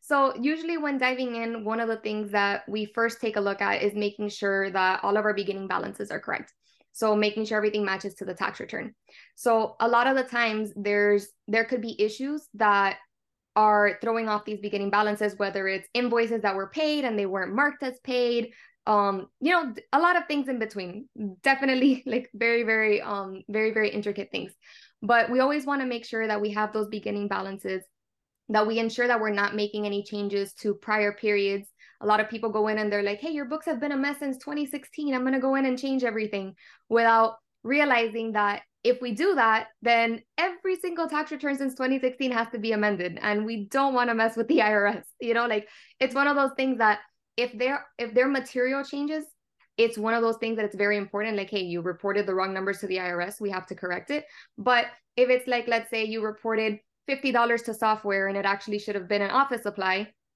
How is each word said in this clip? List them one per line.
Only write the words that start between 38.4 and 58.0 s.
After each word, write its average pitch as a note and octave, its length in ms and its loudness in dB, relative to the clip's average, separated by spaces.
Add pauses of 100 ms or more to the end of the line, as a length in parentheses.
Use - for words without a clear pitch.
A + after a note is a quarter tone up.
if B3 180 2
we B3 100 -4
do E4 240 2
that, A3 320 4 (160)
then A#3 400 2 (140)
every F4+ 400 -2
single E4+ 300 -4
tax D4+ 240 -4
return C#4+ 260 -2
since C4+ 180 -4
twenty C4 240 0
sixteen B3+ 320 0
has A#3 220 0
to A#3 40 -6
be A3 140 -2
amended. G3+ 500 0
And G#3 240 0
we A3 200 -6
don't C#4 280 0
wanna A#3+ 220 2
mess A3+ 200 2
with A3+ 120 -2
the C#4 160 4
I G#3+ 80 4
R G#3 160 4
S, G#3 180 -2 (160)
you A3+ 140 0
know, A#3 100 2
like, G#3+ 220 -2 (320)
it's C4 160 0
one C#4 120 2
of C#4+ 80 2
those C4+ 220 2
things C4 220 0
that G#3+ 200 4 (380)
if A#3+ 200 -2
there, C4 280 -2 (120)
if A3+ 160 -6
there B3+ 120 6
are C#4 60 2
material C4 520 -2
changes, D4 400 -6 (540)
it's A3+ 200 2
one A3 160 0
of A#3 80 2
those A3+ 160 2
things A3+ 200 -4
that G#3+ 80 0
it's G#3 100 -6
very G#3 220 2
important. G#3 400 -4
Like, G3 120 -6
"Hey, G3+ 120 -2
you F3 200 -4
reported G3 440 -2
the F#3+ 100 -2
wrong F#3+ 180 0
numbers F#3+ 260 -4
to G#3 80 -8
the F#3 120 -2
I F3+ 120 -4
R F3 100 -2
S. F#3+ 180 -6
We G3+ 120 -4
have F#3 160 -6
to - 80 -10
correct F3+ 360 -6
it." D4 140 -4 (320)
But A#3+ 300 2 (280)
if B3 140 4
it's B3+ 180 2
like, A#3+ 200 -2
let's A3+ 220 0
say A3 140 -2
you A3 180 -4
reported G#3+ 580 -2 (280)
fifty C4+ 240 -2
dollars A#3 320 2
to A3+ 100 -8
software G3+ 540 0